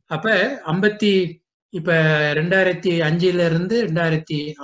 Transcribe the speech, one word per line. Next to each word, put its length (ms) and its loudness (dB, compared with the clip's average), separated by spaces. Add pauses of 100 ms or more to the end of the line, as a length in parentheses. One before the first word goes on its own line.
அப்ப 600 -2
ஐம்பத்தி, 760 0 (300)
இப்ப 240 -2 (400)
ரெண்டாயிரத்தி 680 0
அஞ்சுல 440 2
இருந்து 400 0
ரெண்டாயிரத்தி 680 -2 (100)